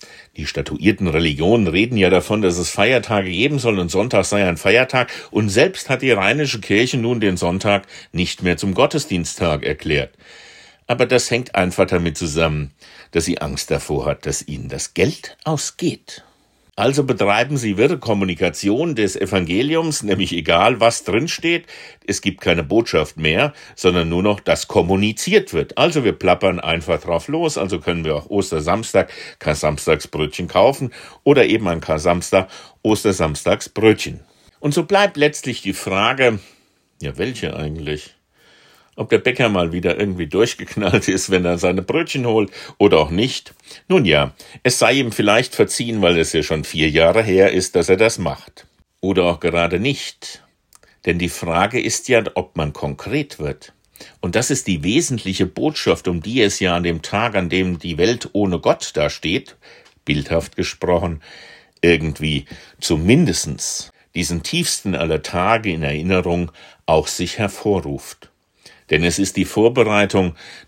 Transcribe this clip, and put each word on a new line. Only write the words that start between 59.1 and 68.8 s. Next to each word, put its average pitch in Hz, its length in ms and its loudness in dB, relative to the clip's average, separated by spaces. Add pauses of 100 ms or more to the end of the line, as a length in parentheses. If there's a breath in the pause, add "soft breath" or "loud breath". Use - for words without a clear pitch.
bildhaft 76 500 -2
gesprochen, 87 640 -2 (640 loud breath)
irgendwie 78 640 0 (340 loud breath)
zumindestens 87 1120 0 (220 soft breath)
diesen 85 280 -4
tiefsten 151 520 -4
aller 78 280 -2
Tage 104 480 0
in 80 120 -4
Erinnerung 87 680 -2 (360 loud breath)
auch - 220 2
sich - 280 -6
hervorruft. 95 960 -4 (580 soft breath)